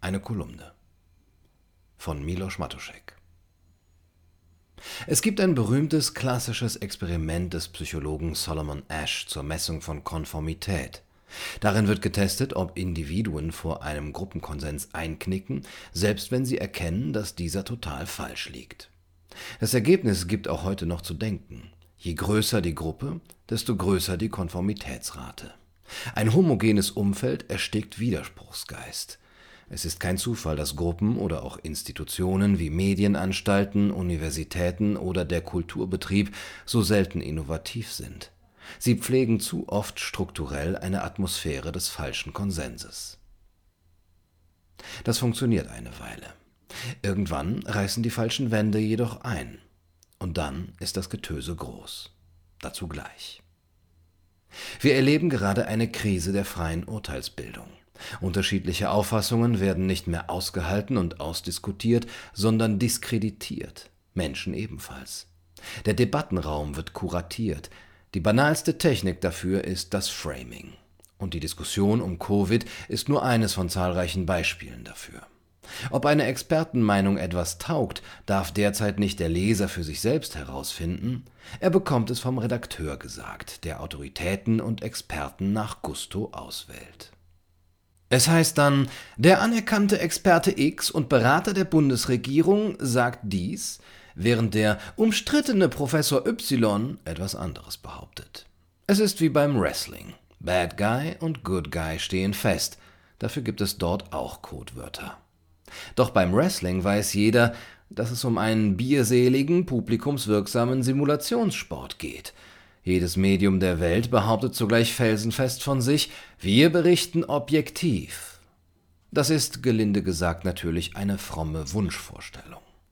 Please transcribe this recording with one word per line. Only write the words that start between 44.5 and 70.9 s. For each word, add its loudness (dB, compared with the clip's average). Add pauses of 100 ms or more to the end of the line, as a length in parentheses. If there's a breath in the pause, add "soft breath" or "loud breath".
Das 0
funktioniert 2
eine -14 (100)
Weile. -14 (720 loud breath)
Irgendwann 0
reißen -2
die 0
falschen 0
Wände 4
jedoch 0
ein. -8 (600)
Und -4
dann -6
ist -6
das -6
Getöse -8
groß. -14 (500)
Dazu -10
gleich. -14 (1400 loud breath)
Wir 6
erleben 4
gerade 2
eine 0
Krise 0
der 0
freien -4
Urteilsbildung. -10 (500 loud breath)
Unterschiedliche 0
Auffassungen 2
werden 2
nicht 0
mehr -4
ausgehalten -2
und -2
ausdiskutiert, -2 (280 loud breath)
sondern 2
diskreditiert. -4 (240)
Menschen -4
ebenfalls. -10 (640 loud breath)
Der 2
Debattenraum 0
wird -10
kuratiert. -4 (440 loud breath)
Die -2
banalste 4
Technik 2
dafür 0
ist -6
das -2
Framing. -10 (460)